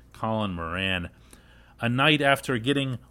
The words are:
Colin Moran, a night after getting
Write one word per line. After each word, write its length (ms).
Colin 400
Moran, 560
a 80
night 320
after 380
getting 400